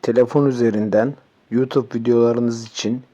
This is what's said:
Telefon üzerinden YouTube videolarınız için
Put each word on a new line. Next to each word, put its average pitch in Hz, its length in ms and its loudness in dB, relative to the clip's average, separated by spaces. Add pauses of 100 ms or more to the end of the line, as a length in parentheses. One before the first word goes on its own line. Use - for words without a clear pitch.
Telefon 123 380 2
üzerinden 113 680 0 (380)
YouTube 123 480 -2
videolarınız 117 680 0
için 117 360 -6 (120)